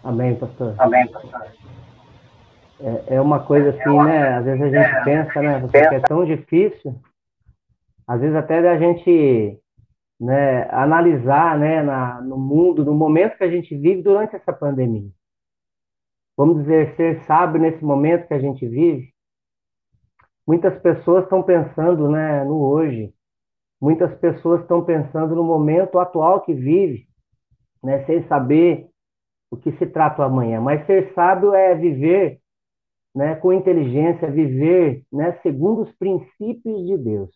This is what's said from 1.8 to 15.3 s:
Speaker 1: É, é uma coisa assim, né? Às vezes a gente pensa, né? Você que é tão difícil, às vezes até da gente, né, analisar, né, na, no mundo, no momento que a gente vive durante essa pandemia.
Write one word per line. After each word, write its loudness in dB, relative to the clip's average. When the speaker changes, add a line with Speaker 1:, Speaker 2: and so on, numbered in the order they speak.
Speaker 1:
É, -4
é 2
uma 2
coisa 4
assim, 2
né? 2
Às -4
vezes -2
a 0
gente 2
pensa, -2
né? -2
Você 4
que 0
é 0
tão 0
difícil, -2
às -4
vezes 0
até 0
da 4
gente, 2
né, 0
analisar, 2
né, 0
na, -4
no -10
mundo, 2
no 0
momento 2
que -4
a 0
gente -6
vive 0
durante 0
essa -8
pandemia. -4